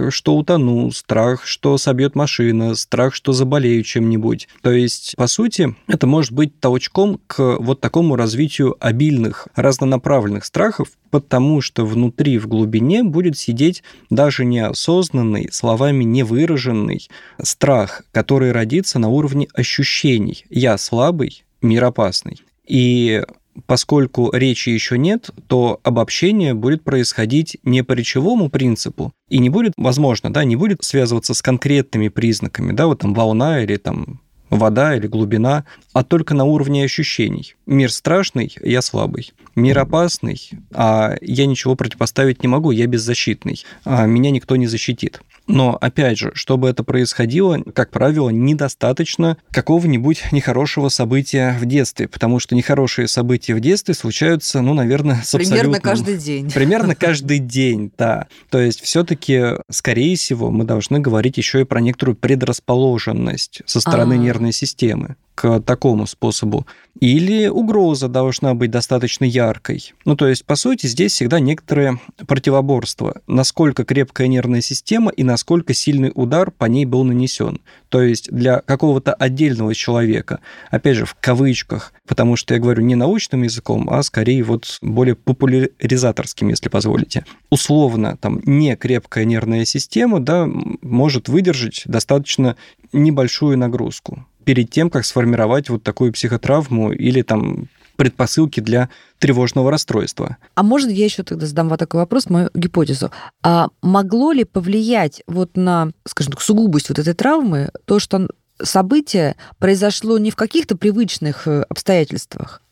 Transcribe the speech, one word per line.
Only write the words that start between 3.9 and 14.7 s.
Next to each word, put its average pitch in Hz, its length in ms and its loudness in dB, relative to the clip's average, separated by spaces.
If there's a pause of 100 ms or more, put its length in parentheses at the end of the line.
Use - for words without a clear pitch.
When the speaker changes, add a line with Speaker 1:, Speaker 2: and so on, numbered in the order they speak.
Speaker 1:
То 123 80 4
есть, 123 440 0
по 123 120 0
сути, 190 480 0 (120)
это 143 200 0
может 139 240 2
быть 147 280 -2
толчком 185 680 0
к 127 320 0
вот 123 220 -2
такому 156 340 2
развитию 120 640 0
обильных, 120 760 0
разнонаправленных 131 880 0
страхов, - 440 -2 (240)
потому 139 500 2
что - 240 -2
внутри, 120 540 0
в 107 80 -10
глубине 113 560 2
будет 170 340 0
сидеть 139 460 -2 (260)
даже 135 360 2
неосознанный, 120 1040 0